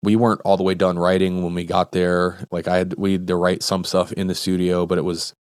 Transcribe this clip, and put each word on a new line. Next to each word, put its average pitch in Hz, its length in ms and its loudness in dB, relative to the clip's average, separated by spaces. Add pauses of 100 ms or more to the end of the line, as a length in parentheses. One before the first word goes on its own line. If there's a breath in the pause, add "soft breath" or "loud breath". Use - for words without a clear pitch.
we 104 140 2
weren't 110 280 2
all 98 120 4
the 95 60 0
way 95 120 2
done 90 240 2
writing 92 440 2
when 87 120 -4
we 87 100 -6
got 90 280 -2
there. 90 580 0
Like, 87 180 -6
I 90 100 2
had, 92 160 0
we 98 180 0
had 92 140 -2
to 90 100 0
write 90 260 0
some 92 220 -2
stuff 90 280 0
in 95 140 -4
the 92 80 -2
studio, 90 500 0
but 87 140 0
it 76 60 0
was 85 280 -6 (100)